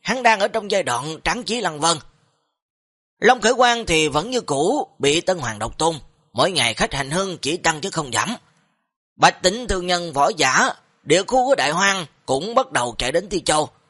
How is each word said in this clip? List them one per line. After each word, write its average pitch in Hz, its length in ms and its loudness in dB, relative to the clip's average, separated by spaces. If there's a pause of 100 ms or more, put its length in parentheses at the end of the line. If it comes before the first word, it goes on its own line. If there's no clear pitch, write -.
Hắn 240 220 -4
đang 220 160 4
ở 202 80 2
trong 208 240 -4
giai 196 120 2
đoạn 131 400 -4
tráng 190 200 -2
chí 220 180 -4
lăng 160 180 -4
vân. 165 180 2 (1200)
Long 233 220 4
Khởi 220 120 4
Quang 233 320 4
thì 160 220 2
vẫn 151 240 -2
như 247 100 0
cũ, 175 460 0 (120)
bị 147 220 2
Tân 185 160 0
Hoàng 113 220 -8
độc 113 180 -6
tôn, 160 180 0 (380)
mỗi 147 180 2
ngày 120 220 0
khách 208 200 -2
hành 139 180 -6
hương 185 260 -4
chỉ 160 200 -4
tăng 156 240 -2
chứ 190 80 -6
không - 240 -6
giảm. 151 220 -2 (800)
Bạch - 280 2
Tĩnh 214 240 -2
thương 185 200 -4
nhân 175 260 -4
võ 143 240 4
giả, 151 320 2 (340)
địa 170 200 2
khu 247 220 0
của 269 100 4
Đại 139 160 0
Hoang 190 340 0 (200)
cũng 165 300 -2
bắt 254 160 0
đầu 123 260 -2
chạy 127 140 -4
đến 175 180 -2
Ti 175 120 -4
Châu. 151 280 0 (200)